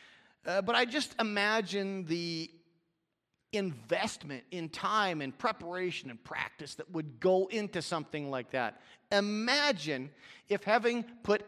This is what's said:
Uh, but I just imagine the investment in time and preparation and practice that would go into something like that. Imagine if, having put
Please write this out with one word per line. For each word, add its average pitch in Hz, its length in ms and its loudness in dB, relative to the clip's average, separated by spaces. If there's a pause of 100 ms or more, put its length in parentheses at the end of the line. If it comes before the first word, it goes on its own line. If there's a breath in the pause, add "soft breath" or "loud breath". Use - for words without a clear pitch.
(460 soft breath)
Uh, 190 160 2
but 226 120 0
I 247 100 4
just 254 360 -2
imagine 202 840 0
the 170 440 -4 (1000)
investment 160 1000 -2
in 170 160 -6
time 190 520 0
and 135 160 -6
preparation 180 720 -4
and 117 140 -14
practice - 540 -8
that - 160 -12
would 151 260 -6
go 185 300 6
into 202 340 -2
something 147 480 -4
like 127 220 -4
that. 120 280 0 (300 soft breath)
Imagine 208 1000 2 (400 loud breath)
if, 202 140 0
having 233 420 2 (200)
put 208 240 2